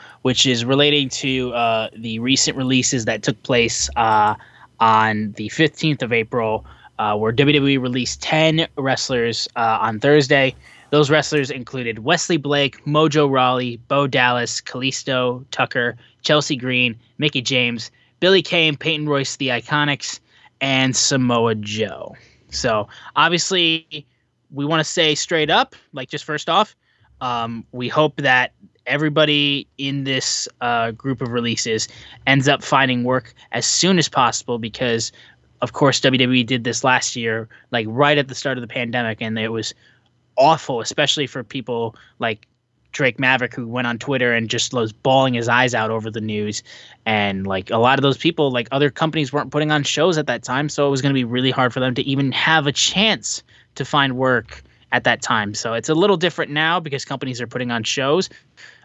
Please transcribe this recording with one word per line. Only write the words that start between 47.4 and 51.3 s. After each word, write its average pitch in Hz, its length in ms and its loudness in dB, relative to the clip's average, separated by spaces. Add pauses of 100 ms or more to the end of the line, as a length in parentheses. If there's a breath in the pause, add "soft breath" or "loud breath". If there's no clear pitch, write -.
like, 95 240 -4
a 113 80 0
lot 131 200 4
of 135 40 0
those 135 160 2
people, 156 320 0
like, 123 200 -2
other 139 200 0
companies 156 420 -2
weren't 143 180 -4
putting 151 200 -2
on 151 120 2
shows 156 360 0
at 151 80 -2
that 120 160 -4
time, 139 260 -4
so 143 180 0
it 139 40 2
was 139 100 0
gonna 139 140 0
be 127 100 0
really 127 260 -2